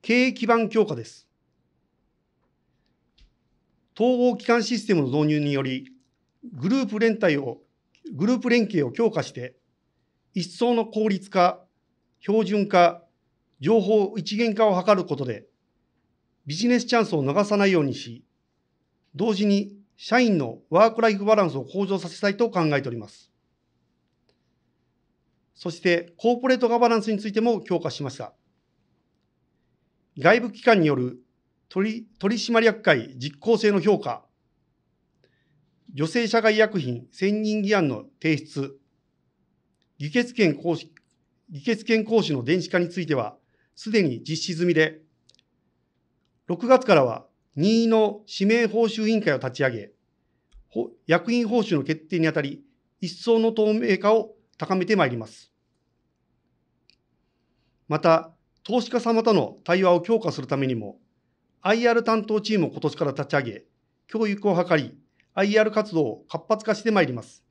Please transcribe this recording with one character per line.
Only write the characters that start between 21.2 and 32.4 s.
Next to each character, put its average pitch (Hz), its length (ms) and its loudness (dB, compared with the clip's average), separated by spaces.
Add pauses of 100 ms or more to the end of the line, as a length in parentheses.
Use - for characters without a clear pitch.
バ 214 100 6
ラ 208 80 2
ン 160 80 0
ス 131 60 -6
を 131 60 -8
向 196 220 -4
上 190 140 -4
さ 165 100 -10
せ - 120 -16
た 202 80 0
い 202 80 -4
と 233 120 0
考 180 120 -2 (140)
え 139 60 0
て 139 60 -8
お 120 40 -6
り 120 60 -8
ま 104 100 -14
す。 - 240 -20 (2250)
そ - 160 -10
し 165 100 -12
て、 170 380 0
コ 240 160 0
ー 233 40 -2
ポ 254 100 -4
レ 254 80 4
ー - 20 -6
ト 226 120 0
ガ 240 100 2
バ 240 100 4
ナ 233 60 2
ン 208 80 0
ス 220 80 -4
に 202 80 -2
つ 214 80 -8
い 196 60 -8
て 214 80 0
も 226 200 0
強 175 180 -2
化 - 120 -6
し - 100 -12
ま 139 80 -6
し - 80 -16
た。 113 160 -14 (1800)
外 185 240 4
部 233 100 -8
機 - 120 -20
関 220 180 6
に 156 60 4
よ 143 80 2
る 127 240 -4 (500)
取 208 240 -4
り-、 226 140 -14 (120)
取 202 160 -2
締 226 280 0